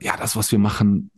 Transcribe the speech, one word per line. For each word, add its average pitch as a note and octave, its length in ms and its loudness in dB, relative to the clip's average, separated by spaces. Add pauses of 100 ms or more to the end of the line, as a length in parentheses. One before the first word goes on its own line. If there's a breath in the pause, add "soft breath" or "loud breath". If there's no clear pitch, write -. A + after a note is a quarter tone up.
„Ja, - 160 -4
das, - 180 -6
was A2 160 -2
wir A2 80 4
machen, G2+ 580 2